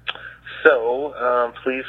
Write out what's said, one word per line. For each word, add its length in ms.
So, 520
um, 380
please 260